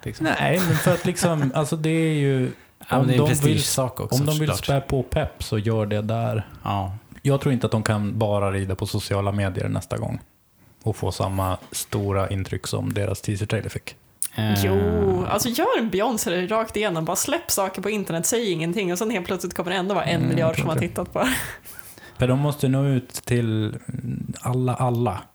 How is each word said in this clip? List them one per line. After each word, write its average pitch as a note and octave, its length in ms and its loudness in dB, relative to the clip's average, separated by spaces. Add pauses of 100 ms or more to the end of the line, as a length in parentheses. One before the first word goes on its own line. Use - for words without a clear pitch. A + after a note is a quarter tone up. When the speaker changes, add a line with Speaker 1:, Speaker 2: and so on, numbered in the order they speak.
Speaker 1:
liksom. B2 240 -4 (140)
Speaker 2:
Nej, C#3+ 280 2
men D#3 80 4
för F3+ 180 4
att E3+ 100 -4
liksom, D#3+ 480 2
Speaker 1:
<laughs> - 20 -8
Speaker 2:
alltså, D#3 220 0
det D#3 140 0
är D#3+ 240 2
ju, C3+ 360 2 (280)
Speaker 1:
Ja, - 120 -20
men C3+ 100 4
Speaker 2:
om B2+ 60 6
Speaker 1:
det B2 80 4
är B2 40 6
en - 0 -
Speaker 2:
de D3 100 6
vill, - 0 -
Speaker 1:
prestigesak C3 720 2
också, A#2+ 200 2
Speaker 2:
om C#3+ 60 2
de D3+ 120 2
vill D3+ 120 2
Speaker 1:
såklart. - 140 -2
Speaker 2:
spä C#3 240 2
på C3 140 0
pepp - 420 -2
så - 140 0
gör G#2+ 280 2
det G#2 160 0
där. A2+ 440 -2 (180)
Speaker 1:
Ja. G2 280 -2 (300)
Speaker 2:
Jag C#3 180 2
tror C#3+ 120 2
inte A#2 140 0
att - 60 0
de A2 100 2
kan G#2 360 0
bara G2+ 340 2
rida F#2+ 220 -2
på G2+ 120 -4
sociala G2+ 460 -2
medier G2+ 360 -2
nästa G#2 300 -4
gång - 220 -6 (600)
och G#2+ 140 -2
få G2 160 -2
samma F#2+ 460 -2 (140)
stora G2 580 -2
intryck F#2+ 360 -4
som G#2 280 -2
deras G2+ 260 -2
teaser-trailer G#2 480 -2
fick. - 260 -12 (400)
Speaker 1:
Eh. G3+ 300 2
Speaker 3:
Jo, G3 680 4
alltså, A3 180 0
gör F4 300 2
en A3+ 120 0
Beyoncé F#3 560 0
rakt A3 300 0
igenom. F#3 280 0
Bara F3 120 0
släpp D#4 340 -2
saker F#3+ 320 -2
på G3+ 80 0
internet, F#3+ 360 -2
säg A#3 260 0
ingenting E3+ 400 0
och F3+ 60 -2
sen A3+ 120 -2
helt F#3 160 -2
plötsligt F#3 280 -4
kommer F3 160 -4
det F#3+ 60 -2
ändå F#3+ 180 -2
vara D#3+ 100 0
en D3 120 -2
Speaker 2:
Mm, B2 60 2
jag B2+ 60 2
Speaker 3:
miljard D#3+ 260 2
Speaker 2:
tror D3 80 -2
Speaker 3:
som C#3 60 0
har D#3+ 80 0
Speaker 2:
inte. E3+ 120 0
Speaker 3:
tittat - 240 -6
på - 60 -4
det. B3+ 140 2 (840)
Speaker 2:
För B2 100 2
de B2+ 100 4
måste C#3+ 300 0
nå C3+ 180 4
ut C3 260 2
till A2 640 0 (680)
alla, B2 340 0
alla. A#2+ 440 0 (160)